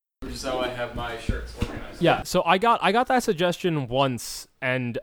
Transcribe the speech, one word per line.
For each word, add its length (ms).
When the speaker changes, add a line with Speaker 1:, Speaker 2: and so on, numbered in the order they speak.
Speaker 1:
Which 80
is 100
how 160
I 100
have 260
my 240
shirts 420
organized. 400
Speaker 2:
Yeah, 220
so 240
I 100
got, 240
I 100
got 180
that 120
suggestion 680
once, 600
and, 440